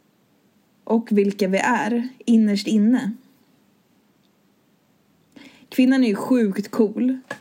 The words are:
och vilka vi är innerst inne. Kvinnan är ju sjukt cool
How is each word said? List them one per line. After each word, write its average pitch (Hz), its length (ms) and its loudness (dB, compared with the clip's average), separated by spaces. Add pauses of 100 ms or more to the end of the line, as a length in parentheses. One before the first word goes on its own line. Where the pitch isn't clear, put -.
(840)
och 226 280 0
vilka 202 360 0
vi 190 100 0
är 240 520 -2 (160)
innerst 214 420 2
inne. 214 440 2 (2500)
Kvinnan 262 340 2
är 240 40 2
ju 202 80 0
sjukt 208 560 -2
cool 240 460 0 (240)